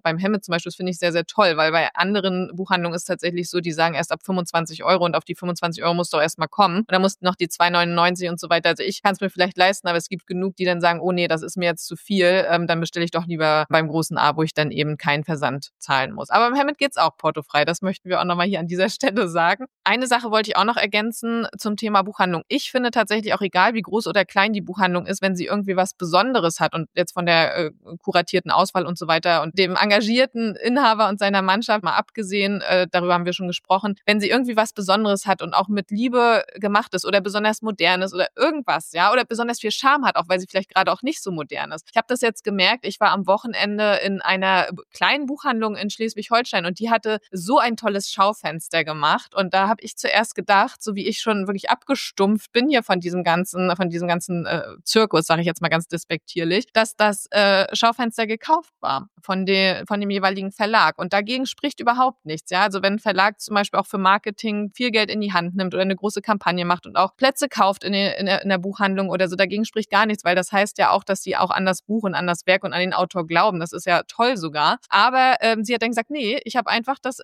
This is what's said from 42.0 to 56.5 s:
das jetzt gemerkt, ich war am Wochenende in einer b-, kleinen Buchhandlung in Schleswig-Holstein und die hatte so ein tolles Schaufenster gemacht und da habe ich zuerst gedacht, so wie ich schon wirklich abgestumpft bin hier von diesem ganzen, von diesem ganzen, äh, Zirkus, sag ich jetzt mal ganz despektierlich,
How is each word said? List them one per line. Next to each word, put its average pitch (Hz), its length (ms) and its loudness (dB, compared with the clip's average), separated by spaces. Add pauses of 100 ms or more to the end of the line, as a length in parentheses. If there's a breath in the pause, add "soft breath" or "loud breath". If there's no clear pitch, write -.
das 247 120 -2
jetzt 226 240 -2
gemerkt, 202 420 0
ich - 140 -8
war 202 100 4
am 185 160 -2
Wochenende 208 800 0
in 196 180 -2
einer 190 500 2
b-, 175 100 -14 (100)
kleinen 262 340 0
Buchhandlung 240 500 -4
in 202 140 -6
Schleswig-Holstein 220 760 -2
und 180 120 -6
die 226 120 -4
hatte 220 280 0 (120)
so 190 280 0
ein 233 180 2
tolles 202 340 -4
Schaufenster 165 720 -2
gemacht 156 500 -2
und 190 200 0
da 190 140 4
habe 226 140 -2
ich - 140 -14
zuerst - 380 0
gedacht, 202 480 2
so 214 120 -6
wie 196 140 -4
ich 220 100 -4
schon 202 300 -2
wirklich 196 220 -4
abgestumpft 214 840 0
bin 247 160 2
hier 262 140 4
von 185 180 0
diesem 175 240 -4
ganzen, 175 500 0
von 185 140 0
diesem 170 180 -4
ganzen, 175 380 -2
äh, 160 180 -4 (220)
Zirkus, 208 420 2
sag 160 120 2
ich 170 80 -2
jetzt 165 160 -4
mal 165 60 -2
ganz 165 200 0
despektierlich, 170 840 -4